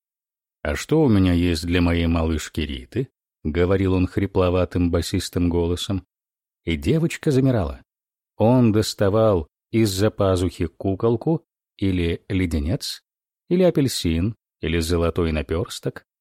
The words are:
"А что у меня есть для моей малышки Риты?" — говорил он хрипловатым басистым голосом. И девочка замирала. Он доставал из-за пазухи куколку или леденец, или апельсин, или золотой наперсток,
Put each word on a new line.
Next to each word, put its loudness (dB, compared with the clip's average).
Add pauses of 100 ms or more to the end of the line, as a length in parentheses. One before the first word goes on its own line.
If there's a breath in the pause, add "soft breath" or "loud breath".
(640)
"А -4
что 0
у 4
меня 4
есть 0
для 2
моей 2
малышки -2
Риты?" — -8 (340)
говорил 2
он 2
хрипловатым 0
басистым -2
голосом. -2 (580)
И -2
девочка -2
замирала. 0 (560)
Он 4
доставал 2 (240)
из-за 2
пазухи -2
куколку -2 (320)
или -2
леденец, -4 (460)
или 2
апельсин, 0 (260)
или -2
золотой 0
наперсток, -6 (160)